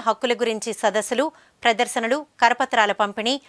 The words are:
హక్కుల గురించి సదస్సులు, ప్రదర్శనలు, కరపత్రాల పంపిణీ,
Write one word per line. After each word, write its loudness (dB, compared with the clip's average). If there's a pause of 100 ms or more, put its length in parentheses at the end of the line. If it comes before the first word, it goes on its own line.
హక్కుల 0
గురించి -2
సదస్సులు, 0 (400)
ప్రదర్శనలు, 0 (220)
కరపత్రాల 2
పంపిణీ, -2 (140)